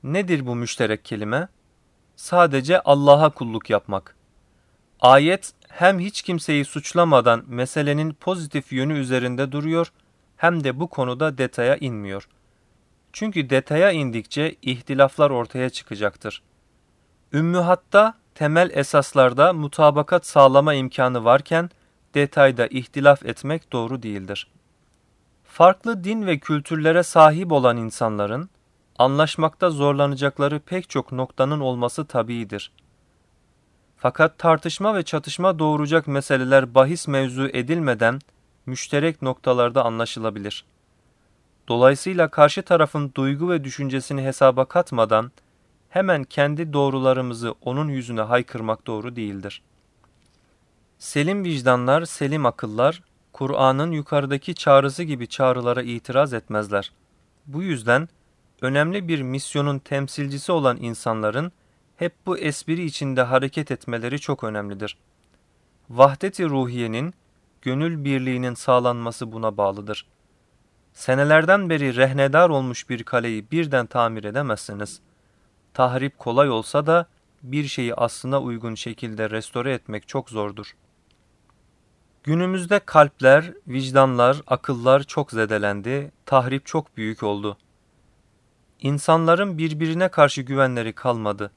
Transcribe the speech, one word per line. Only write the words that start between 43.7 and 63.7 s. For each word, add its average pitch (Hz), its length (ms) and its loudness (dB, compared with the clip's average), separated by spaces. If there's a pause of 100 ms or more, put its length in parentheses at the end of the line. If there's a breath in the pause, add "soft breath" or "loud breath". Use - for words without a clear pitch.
hesaba 131 420 2
katmadan 117 640 0 (580)
hemen 180 360 0
kendi 147 480 -2
doğrularımızı 131 880 0
onun 143 260 -4
yüzüne 120 320 -6
haykırmak 110 640 -4
doğru 117 300 -8
değildir. 101 460 -10 (1400)
Selim 185 460 -4
vicdanlar, 131 600 0
selim 147 420 -2
akıllar, 120 560 -2 (300)
Kur'an'ın 135 580 0
yukarıdaki 143 640 -4
çağrısı 139 480 4
gibi 135 260 -8
çağrılara 127 540 -2
itiraz 123 500 -2
etmezler. 107 600 -4 (540)
Bu 147 160 -8
yüzden 170 460 -2 (520)
önemli 160 480 -2
bir 156 140 -2
misyonun 139 560 -4
temsilcisi 139 760 -6
olan 135 280 0
insanların 113 720 -6 (440)
hep 170 160 -6 (140)
bu 180 120 -4
espri 165 460 -6
içinde 135 380 -4
hareket 131 480 -2